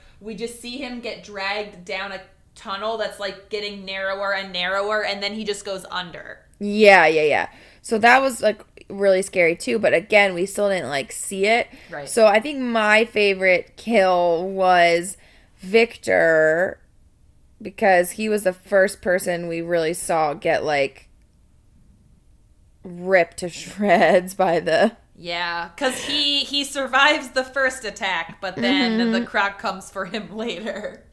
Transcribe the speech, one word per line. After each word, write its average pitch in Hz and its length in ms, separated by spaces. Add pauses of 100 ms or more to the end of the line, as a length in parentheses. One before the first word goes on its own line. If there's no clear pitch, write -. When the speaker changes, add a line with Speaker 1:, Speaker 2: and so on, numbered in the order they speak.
(200)
Speaker 1:
we 214 140
just 226 260
see 247 180
him 247 220
get 226 220
dragged 202 640
down 196 260
a 190 100 (360)
tunnel 214 400
that's, 208 240
like, 196 300
getting 208 340
narrower 196 500
and 190 180
narrower, 202 520
and 202 180
then 202 120
he 220 100
just 202 200
goes 190 260
under. 170 500 (180)
Speaker 2:
Yeah, 202 480
yeah, 160 160
yeah. 123 260 (340)
So - 160
that 240 220
was, 269 220
like, 214 200 (260)
really 196 340
scary 175 320
too, 233 240
but 220 160
again, 202 400
we 175 120
still 202 220
didn't, 175 200
like, 139 240
see 190 340
it. 226 220 (220)
Speaker 1:
Right. 147 180
Speaker 2:
So 220 180
I 214 140
think 285 180
my 226 460
favorite 190 720
kill 180 720
was 180 680 (420)
Victor, 180 1200 (840)
because 185 500
he 214 160
was 208 140
the 185 100
first 190 480
person 175 460
we 165 140
really 170 340
saw 160 400
get, 156 300
like, 143 420 (1800)
ripped 180 560
to 180 100
shreds 180 840
by 175 260
the 170 360 (180)
Speaker 1:
Yeah, 170 640
'cause 262 280
he, 285 400
he 285 200
survives 269 640
the 254 140
first 262 400
attack, 190 560
but 185 160
then 233 420
Speaker 2:
Mm-hmm. 233 140
Speaker 1:
the 233 140
croc 202 320
comes 190 320
for 190 160
him 185 300
<laughs> - 0
later. 208 760